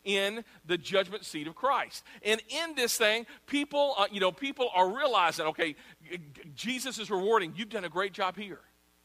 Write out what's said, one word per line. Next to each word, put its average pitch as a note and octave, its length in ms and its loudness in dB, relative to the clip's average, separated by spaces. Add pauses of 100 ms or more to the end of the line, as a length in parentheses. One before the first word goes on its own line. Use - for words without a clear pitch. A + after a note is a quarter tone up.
in G3+ 400 0 (220)
the F3 100 0
judgment F#3+ 480 -2
seat D3+ 220 -8
of E3 80 -10
Christ. A#3+ 500 0 (180)
And A3 260 0
in D#4+ 260 -4
this B3 240 0
thing, A3+ 260 2 (220)
people, C#4+ 500 0
uh, G3+ 140 4
you G3+ 100 -2
know, F#3 120 4
people C4+ 420 -4
are F#3 160 6
realizing, G3 560 2
"Okay, D#3+ 280 -2 (340)
g-, F#3 100 -8
g-, D3 240 -18 (120)
Jesus A#3+ 440 -6
is G#3 100 -8
rewarding. G3 480 2
You've G#3 140 -8
done G#3 140 -6
a E3+ 40 -4
great F#3 240 -2
job F#3 240 -2
here. F#3+ 240 -12 (440)